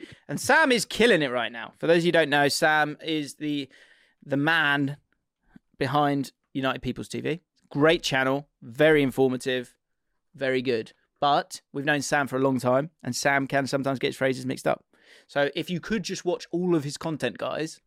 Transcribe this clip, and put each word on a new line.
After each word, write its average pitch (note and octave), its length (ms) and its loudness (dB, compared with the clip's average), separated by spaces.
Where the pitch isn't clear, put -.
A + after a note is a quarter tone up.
<laughs> - 140 -20
and C#3+ 120 -8
Sam D4 320 4
is A3+ 140 0
killing G#3+ 360 2
it C3 100 -2
right A#2 200 -2
now. A2+ 260 -12
For D3+ 100 -2
those E3+ 120 6
of E3 60 2
you - 20 0
who E3+ 60 4
don't D#3+ 160 4
know, C#3+ 180 4
Sam D3+ 560 2
is D3+ 320 -6
the, D3 340 -6
the C#3 120 -2
man C#3+ 600 0
behind C#3+ 540 0
United C3 280 -4
People's B2 260 -8
T A#2+ 140 -8
V. C#3+ 200 -6
Great D#3 340 2
channel, C3+ 440 0
very D3 420 4
informative, B2+ 720 0
very C3 260 0
good. A#2 320 -2
But D3 400 0
we've C#3 140 -8
known D3 160 2
Sam C#3+ 260 0
for B2+ 100 -4
a - 40 0
long C3+ 180 2
time, B2+ 300 2
and B2 120 -6
Sam C#3 320 0
can C#3 200 0
sometimes C3+ 320 -2
get C#3 80 -2
his - 100 -6
phrases C3 280 -2
mixed B2+ 220 -6
up. - 160 -2
So C#3+ 280 0
if E3 140 -4
you F3 100 -4
could G#3 240 -4
just - 220 -8
watch F3 260 -2
all F3 240 0
of D3 80 0
his C#3+ 140 -8
content, C3 400 -6
guys, C#3+ 500 -6